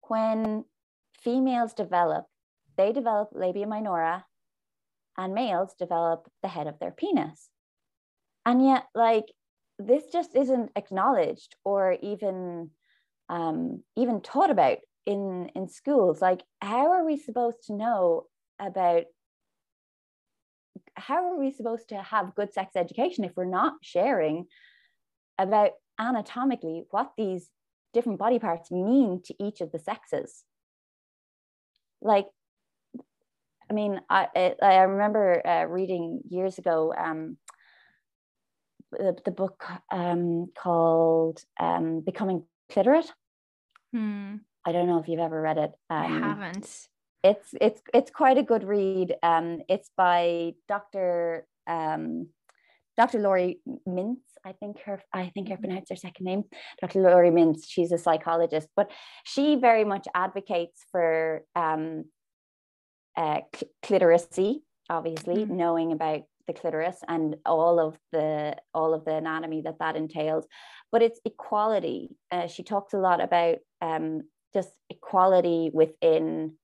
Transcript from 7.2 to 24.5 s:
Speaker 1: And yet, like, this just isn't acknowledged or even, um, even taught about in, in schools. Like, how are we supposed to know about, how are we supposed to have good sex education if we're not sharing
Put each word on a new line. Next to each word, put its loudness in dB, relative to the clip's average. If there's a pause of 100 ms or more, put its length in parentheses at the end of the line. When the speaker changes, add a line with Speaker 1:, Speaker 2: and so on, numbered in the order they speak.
Speaker 1:
And 4
yet, 4 (100)
like, 4 (520)
this 2 (100)
just -2
isn't 2
acknowledged -2
or 0
even, -8 (580)
um, -6 (140)
even 0
taught 0
about 4 (280)
in, -4
in -6
schools. 2
Like, 2 (200)
how 0
are 2
we -2
supposed -4 (100)
to -8
know 0 (380)
about, 2 (1900)
how -4
are -6
we -2
supposed -8
to -10
have -4
good -4
sex -6
education -2
if -10
we're -4
not 0
sharing -2 (920)